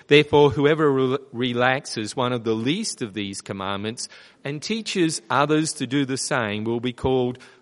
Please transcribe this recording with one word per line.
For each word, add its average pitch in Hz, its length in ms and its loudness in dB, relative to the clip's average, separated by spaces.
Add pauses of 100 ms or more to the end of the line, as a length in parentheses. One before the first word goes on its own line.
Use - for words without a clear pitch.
"Therefore, 147 440 6
whoever 147 400 2
re-, 131 280 2 (140)
relaxes 123 840 -2
one 123 160 0
of 117 120 -4
the 113 100 0
least 143 480 -4
of 107 100 -6
these 98 300 -8
commandments 101 680 -8 (340)
and 143 200 -8
teaches 196 640 -2
others 151 460 2
to 135 120 -6
do 135 200 0
the 127 100 -4
same 110 480 -4
will 117 160 -2
be 123 140 -4
called 127 440 -2 (240)